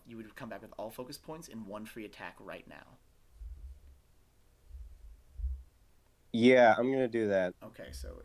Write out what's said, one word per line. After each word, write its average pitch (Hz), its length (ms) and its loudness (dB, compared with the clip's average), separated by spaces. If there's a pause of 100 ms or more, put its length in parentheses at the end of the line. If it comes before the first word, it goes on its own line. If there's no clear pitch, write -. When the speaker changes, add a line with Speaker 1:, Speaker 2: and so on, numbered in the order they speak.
Speaker 1:
you 117 100 -16
would 110 180 -16
come 120 140 -14
back 101 140 -12
with 107 140 -18
all 107 120 -10
focus 123 280 -12
points 160 300 -16
and 110 200 -12
one 107 180 -10
free 110 200 -12
attack 92 340 -14
right 95 280 -14
now. - 300 -20 (3250)
Speaker 2:
Yeah, 120 460 10
I'm 123 140 2
gonna 131 160 2
do 113 200 0
that. 95 260 2 (100)
Speaker 1:
Okay, 107 280 -16
so - 320 -12